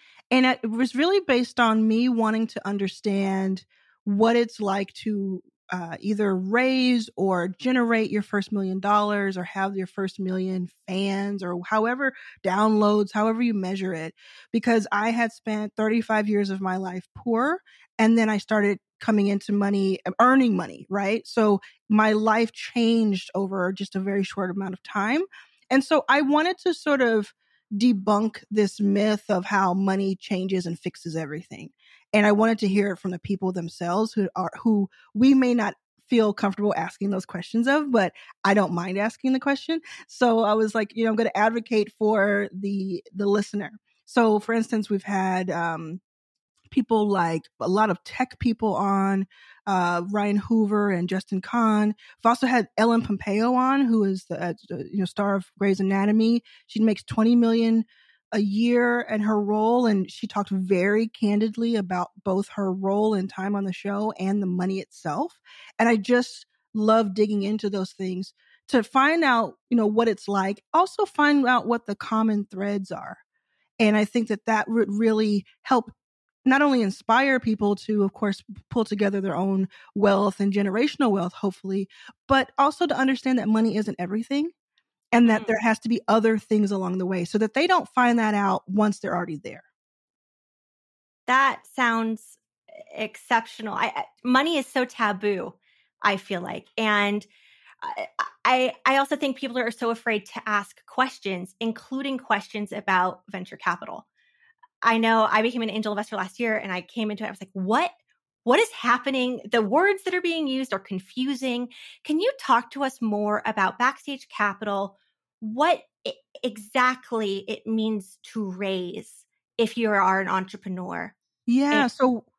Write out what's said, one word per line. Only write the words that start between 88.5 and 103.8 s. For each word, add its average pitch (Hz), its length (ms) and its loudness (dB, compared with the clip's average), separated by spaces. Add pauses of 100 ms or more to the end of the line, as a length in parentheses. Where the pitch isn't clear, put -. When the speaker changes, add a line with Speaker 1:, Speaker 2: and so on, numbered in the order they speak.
Speaker 1:
once 208 320 0
they're 190 160 -4
already 170 220 -4
there. - 260 -14 (1600)
Speaker 2:
That 262 340 2 (160)
sounds 226 600 -2 (560)
exceptional. 220 800 -4
I, - 200 -2
I, - 100 -6 (200)
money 285 320 2
is 262 100 -2
so 262 160 0
taboo, 202 720 -4 (480)
I 202 160 2
feel 185 240 -6
like. - 260 -10 (100)
And 208 480 0 (560)
I, - 260 -8 (360)
I, 254 300 2 (120)
I 269 120 4
also 277 180 0
think 269 220 -2
people 254 220 -6
are 233 120 -4
so 233 200 -4
afraid 226 340 -4
to - 200 -12
ask 208 420 -4
questions, 190 720 -4
including 262 560 -6
questions 208 560 -4
about 190 560 0
venture 185 260 -12
capital. - 520 -6 (800)